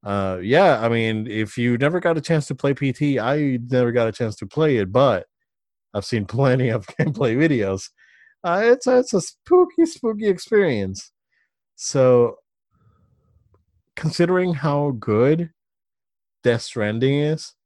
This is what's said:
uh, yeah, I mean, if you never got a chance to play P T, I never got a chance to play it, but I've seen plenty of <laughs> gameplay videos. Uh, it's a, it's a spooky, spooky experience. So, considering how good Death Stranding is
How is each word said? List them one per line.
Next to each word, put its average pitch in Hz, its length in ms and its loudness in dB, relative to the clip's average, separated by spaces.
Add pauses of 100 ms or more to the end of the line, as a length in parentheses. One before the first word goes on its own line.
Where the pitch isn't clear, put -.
uh, 98 400 -4
yeah, 139 400 4
I 117 80 2
mean, 110 360 -2
if 107 300 -6
you 120 220 0
never 156 200 0
got 170 200 0
a - 20 -4
chance 156 280 -2
to 147 60 -6
play 139 200 -2
P 135 180 -2
T, 143 260 -2
I 131 400 0 (120)
never 123 200 2
got 117 160 2
a 110 60 -2
chance 110 240 -6
to 107 100 -12
play 151 300 0
it, 98 160 -2
but 120 340 2 (680)
I've 104 100 -4
seen 104 220 -4
plenty 127 420 0
of 113 180 -4
<laughs> - 120 -18
gameplay 143 380 -2
videos. 117 520 0 (540)
Uh, 175 220 -2
it's 240 220 2
a, 254 120 4
it's 254 160 -2
a 180 80 2
spooky, 349 640 0
spooky 220 420 -4
experience. 151 840 0 (640)
So, 123 640 2 (1600)
considering 175 560 0
how 147 460 -2
good 135 520 0 (920)
Death 120 200 0
Stranding 117 580 -2
is 156 340 -4 (120)